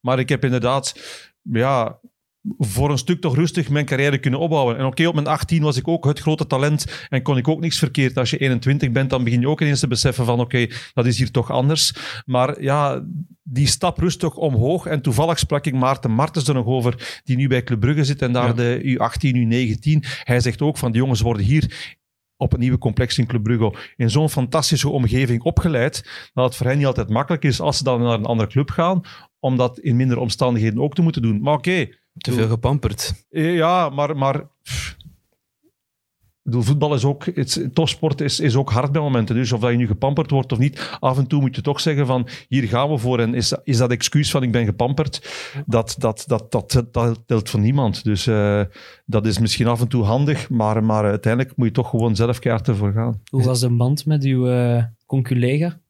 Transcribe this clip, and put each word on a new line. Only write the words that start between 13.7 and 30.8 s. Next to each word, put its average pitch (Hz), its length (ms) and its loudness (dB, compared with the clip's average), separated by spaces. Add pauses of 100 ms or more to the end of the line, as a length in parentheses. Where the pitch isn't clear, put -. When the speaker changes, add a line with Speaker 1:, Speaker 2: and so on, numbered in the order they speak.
Speaker 1:
rustig 165 380 -2
omhoog. 139 500 0
En 156 160 -2
toevallig 151 380 2
sprak - 260 -2
ik 143 80 -2
Maarten 131 380 0
Martens 139 360 0
er 143 60 2
nog 127 120 0
over, 123 580 -2
die 131 120 0
nu 135 120 2
bij 123 160 2
Club 120 160 -2
Brugge 147 240 2
zit 139 180 -2
en 127 100 0
daar 123 160 2
Speaker 2:
Ja. 117 60 2
Speaker 1:
de 120 300 0
U 131 160 0
achttien, 123 360 0
U 120 100 4
negentien. 123 580 2 (200)
Hij 120 160 2
zegt 117 220 -2
ook 151 160 0
van, 123 140 -2
"Die 117 100 2
jongens 127 200 2
worden 110 240 0
hier - 500 0 (420)
op - 160 0
een 123 60 8
nieuwe 127 180 4
complex 117 400 0
in 123 100 2
Club 120 160 0
Brugge 110 300 2 (220)
in 117 140 0
zo'n 147 200 2
fantastische 139 600 0
omgeving 123 520 0
opgeleid, - 920 -2
dat 127 120 2
het 120 100 -2
voor 127 120 -4
hen 135 100 2
niet 143 100 2
altijd 117 220 -2
makkelijk 143 340 0
is 139 180 2
als 147 160 0
ze - 60 -4
dan 127 180 0
naar 120 120 2
een 110 120 -2
andere 113 240 0
club 139 200 0
gaan, 180 320 0 (380)
om 131 180 0
dat 123 220 0
in 123 160 0
minder 123 220 2
omstandigheden 120 640 0